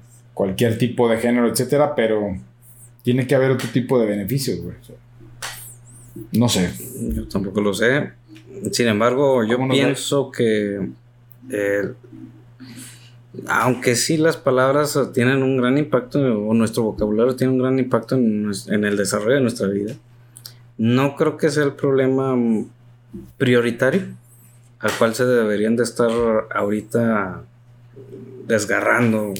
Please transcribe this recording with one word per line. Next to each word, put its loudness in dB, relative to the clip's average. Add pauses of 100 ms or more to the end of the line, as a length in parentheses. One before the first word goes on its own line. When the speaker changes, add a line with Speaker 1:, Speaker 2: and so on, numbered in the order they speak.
(340)
Speaker 1:
cualquier 0
tipo 2
de 2
género, 2
etcétera, 0
pero 0 (680)
tiene 0
que 2
haber 4
otro 0
tipo 2
de 2
beneficios, -2
güey, -10
o -20
sea, -20 (1400)
no 2
sé. 0 (440)
Speaker 2:
Yo -6
tampoco -4
lo 0
sé. 0 (600)
Sin 2
embargo, 4
yo 2
Speaker 1:
¿Cómo 0
no 2
sé? 4
Speaker 2:
pienso 0
que, 0 (640)
eh, -2 (1500)
aunque 0
sí 0
las 2
palabras 2 (160)
tienen 2
un 2
gran 2
impacto, -2 (300)
o 2
nuestro 2
vocabulario 0
tiene 2
un 2
gran 0
impacto -2
en 2
nues-, -6
en 2
el 0
desarrollo 0
de 2
nuestra 0
vida, -4 (840)
no 2
creo 0
que 2
sea 0
el 0
problema, 2
mm, 0 (720)
prioritario 2 (800)
al -2
cual 2
se 0
deberían 2
de 2
estar 0 (460)
ahorita -2 (1040)
desgarrando 0